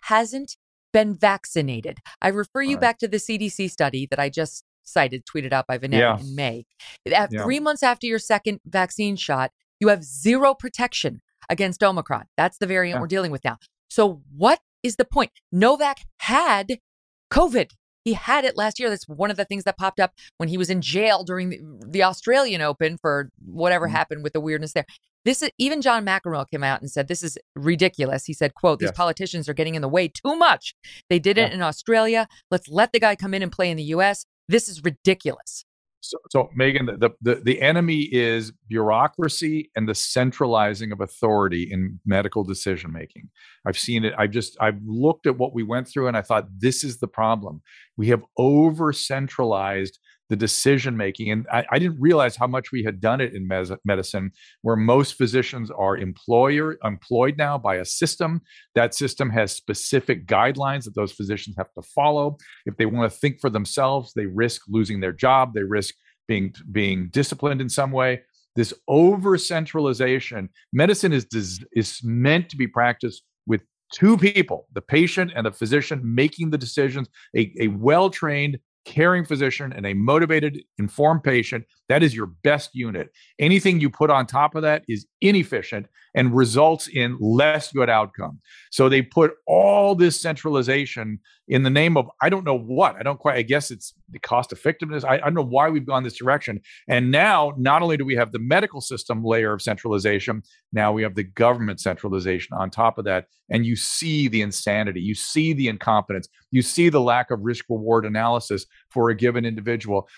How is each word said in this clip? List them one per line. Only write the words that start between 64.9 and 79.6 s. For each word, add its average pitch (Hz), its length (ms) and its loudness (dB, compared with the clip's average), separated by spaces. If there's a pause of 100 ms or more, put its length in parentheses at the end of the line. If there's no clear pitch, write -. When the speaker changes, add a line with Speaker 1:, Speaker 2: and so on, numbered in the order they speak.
Speaker 2:
their 92 120 -2
job. 131 420 2
They 107 80 -2
risk 98 320 -4 (320)
being, 95 280 -2 (180)
being 95 360 0
disciplined 139 520 -2
in 131 80 -4
some 135 240 -2
way. 131 300 0 (340)
This 117 180 0 (140)
over-centralization, 151 1600 2 (240)
medicine 180 400 2
is 131 120 0
des-, 98 480 -6
is - 300 -2
meant 135 460 2
to 147 80 -16
be 131 100 -2
practiced 120 560 -2 (240)
with 113 160 0 (300)
two 214 240 6
people, 190 560 0
the 98 100 -10
patient 175 540 0
and 113 100 -2
the 104 60 -2
physician, 135 500 -2
making 143 480 0
the 151 80 -2
decisions, 131 500 -4 (280)
a, 110 240 0
a 110 80 0
well-trained, 143 920 0 (260)
caring 170 400 2
physician 139 480 -2